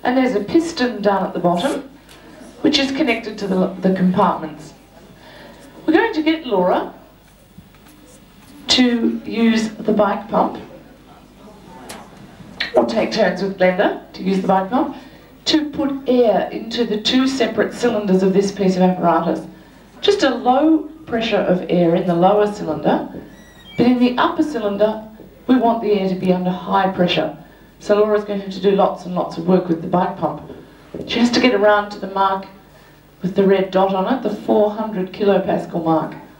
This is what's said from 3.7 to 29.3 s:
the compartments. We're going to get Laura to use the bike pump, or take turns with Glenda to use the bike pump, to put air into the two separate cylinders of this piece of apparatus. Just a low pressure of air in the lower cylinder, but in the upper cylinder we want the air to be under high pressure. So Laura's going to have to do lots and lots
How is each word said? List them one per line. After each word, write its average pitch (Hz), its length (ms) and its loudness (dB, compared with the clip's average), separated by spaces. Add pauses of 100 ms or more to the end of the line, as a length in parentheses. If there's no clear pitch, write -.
the 190 120 2
compartments. 180 800 0 (1120)
We're 311 80 0
going 453 200 2
to 311 100 -2
get 311 240 -2
Laura 190 440 0 (1800)
to 233 560 2
use 220 440 0
the - 240 -2
bike 202 340 0
pump, - 300 -2 (2250)
or - 100 4
take 226 260 -2
turns 185 320 0
with 190 160 -6
Glenda 185 420 2 (120)
to 190 100 -14
use 185 180 0
the - 60 -6
bike 190 240 0
pump, 285 240 -2 (500)
to 302 240 0
put 277 220 -4 (160)
air 240 440 2
into 226 320 -6
the 208 160 -2
two 262 280 0
separate 220 460 -2
cylinders 208 500 2
of 190 100 2
this 196 180 2
piece 185 240 0
of 180 60 2
apparatus. 170 640 2 (560)
Just 403 220 2
a 254 100 2
low 285 560 2 (160)
pressure 226 360 -2
of 180 280 0
air 175 260 4
in 185 120 0
the 170 80 0
lower 208 360 4
cylinder, 160 560 -4 (680)
but 247 80 4
in 247 140 4
the 247 180 2
upper 320 240 0
cylinder 214 600 0 (440)
we 262 100 4
want 233 240 2
the 208 100 0
air 190 160 2
to 180 80 0
be 185 160 -2
under 180 200 0
high 190 400 -2
pressure. 160 440 0 (440)
So 208 160 2
Laura's 208 280 2
going 202 160 -6
to 190 60 -10
have 190 80 -10
to - 80 -10
do 196 100 4
lots 190 340 0
and 180 100 -8
lots - 220 -4